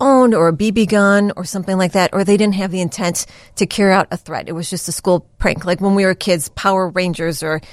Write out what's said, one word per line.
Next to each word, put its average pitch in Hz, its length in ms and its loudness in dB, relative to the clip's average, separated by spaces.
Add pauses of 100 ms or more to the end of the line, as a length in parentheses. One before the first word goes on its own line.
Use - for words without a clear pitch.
owned 254 340 4
or 170 140 4
a 165 40 2
B 202 160 -2
B 214 160 2
gun 202 520 4
or 180 80 -8
something 190 320 -4
like 185 160 0
that, 185 180 2
or 196 140 0
they 202 100 4
didn't 202 200 2
have 190 160 -4
the 185 100 -4
intent 175 440 -4 (300)
to 190 100 0
carry 196 280 2
out 190 180 2
a 170 60 -8
threat. 131 320 -10
It - 40 -8
was 165 160 -8
just 175 200 -8
a - 20 -6
school 175 340 0 (120)
prank. - 260 -2
Like 180 160 -2
when 196 160 2
we 196 100 2
were 185 100 2
kids, 175 340 -2
Power 190 400 -2
Rangers 170 520 -4
or 156 200 -4 (120)